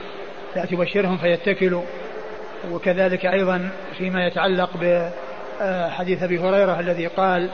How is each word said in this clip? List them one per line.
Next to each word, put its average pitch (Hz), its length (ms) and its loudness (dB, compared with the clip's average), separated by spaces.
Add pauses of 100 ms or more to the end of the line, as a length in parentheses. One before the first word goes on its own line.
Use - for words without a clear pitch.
(560)
لا 175 100 0
تبشرهم 180 520 2
فيتكلوا". 175 640 2 (920)
وكذلك 180 540 2
أيضا 185 440 2 (280)
فيما 180 300 0
يتعلق 180 420 2 (120)
بحديث 175 1400 -2
أبي 175 160 0
هريرة 185 400 4
الذي 175 280 0
قال، 185 460 2